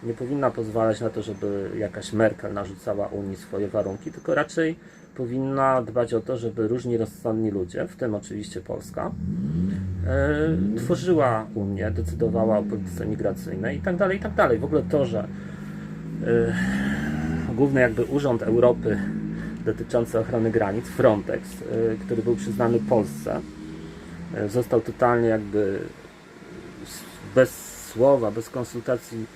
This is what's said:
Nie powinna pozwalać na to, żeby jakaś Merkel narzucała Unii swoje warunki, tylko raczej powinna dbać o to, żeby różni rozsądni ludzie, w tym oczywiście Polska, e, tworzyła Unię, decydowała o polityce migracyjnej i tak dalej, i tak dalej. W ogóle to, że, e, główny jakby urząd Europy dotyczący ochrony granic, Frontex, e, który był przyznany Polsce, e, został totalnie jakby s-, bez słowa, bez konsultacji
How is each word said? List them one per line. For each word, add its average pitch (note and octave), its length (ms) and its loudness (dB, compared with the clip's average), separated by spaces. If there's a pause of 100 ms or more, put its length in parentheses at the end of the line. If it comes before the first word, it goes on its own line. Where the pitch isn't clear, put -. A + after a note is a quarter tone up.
Nie A#2 100 -4
powinna B2+ 380 0
pozwalać A2 500 0
na A2 80 0
to, A2 120 -6
żeby G2+ 560 -4
jakaś G#2 360 -6
Merkel G#2+ 400 2
narzucała G2+ 540 -4
Unii G2+ 280 -6
swoje G2 320 -6
warunki, G2 440 -2
tylko - 240 -2
raczej D#3+ 400 0 (400)
powinna C3+ 640 2
dbać A#2 320 0
o A2+ 80 2
to, C3 160 -4
żeby A2+ 300 -2
różni A#2+ 300 0
rozsądni A2 540 0
ludzie, F#2 360 -2
w - 80 -14
tym A2+ 200 -2
oczywiście G#2 460 -8
Polska, - 500 -6 (960)
e, D#3 720 2
tworzyła D#3 680 2 (100)
Unię, G2+ 360 -2
decydowała A2 680 2
o G2+ 60 2
polityce F#2+ 420 -4
migracyjnej G#2 720 -2
i - 40 -6
tak F3+ 140 0
dalej, F#3+ 220 2
i G3 40 -6
tak G#3 120 -6
dalej. C3 260 4
W A2+ 40 -2
ogóle C#3+ 180 2
to, C#3+ 240 2
że, A2 220 -2 (1000)
e, A#2 640 2 (640)
główny C3+ 260 4
jakby A#2 240 4
urząd C3+ 380 2
Europy A#2 560 4 (680)
dotyczący A#2 540 0
ochrony A2+ 320 2
granic, G#2+ 340 2
Frontex, - 680 4
e, - 40 -14 (500)
który A2+ 180 0
był A#2 120 4
przyznany A#2 440 2 (100)
Polsce, G#2+ 520 2 (960)
e, G#2 140 -2
został A#2 320 2
totalnie A#2 460 2
jakby G#2 520 0 (1040)
s-, - 200 -14 (320)
bez B2+ 160 8 (420)
słowa, A#2+ 380 4
bez A2+ 180 -6
konsultacji A#2+ 760 -6 (100)